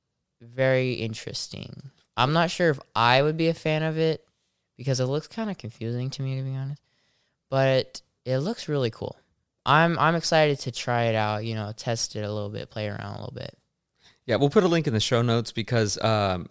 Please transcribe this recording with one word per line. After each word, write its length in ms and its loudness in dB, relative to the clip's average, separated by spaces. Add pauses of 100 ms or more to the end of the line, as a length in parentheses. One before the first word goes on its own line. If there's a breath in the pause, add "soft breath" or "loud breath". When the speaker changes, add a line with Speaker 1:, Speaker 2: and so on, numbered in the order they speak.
(400)
Speaker 1:
very 540 0
interesting. 960 -10 (260)
I'm 160 4
not 180 2
sure 200 2
if 80 0 (160)
I 280 6
would 140 0
be 120 2
a 60 0
fan 280 -2
of 160 -2
it 280 -2 (500)
because 240 -2
it 60 0
looks 220 -4
kinda 260 -6
confusing 560 -6
to 120 -8
me, 140 -4
to 60 -6
be 120 -6
honest. 280 -8 (680)
But 520 2 (220)
it 140 -2
looks 300 -4
really 220 0
cool. 260 -8 (500)
I'm, 320 4
I'm 160 2
excited 460 2
to 120 -8
try 320 -2
it 100 2
out, 300 0
you 100 -4
know, 220 -6
test 400 -6
it 80 -4
a 80 -6
little 180 -6
bit, 200 -10
play 180 -6
around 280 -8
a 40 -12
little 140 -12
bit. 220 -12 (680 soft breath)
Speaker 2:
Yeah, 100 4
we'll 140 4
put 140 6
a 40 4
link 180 2
in 80 2
the 60 2
show 220 2
notes 300 2
because, 500 0
um, 480 2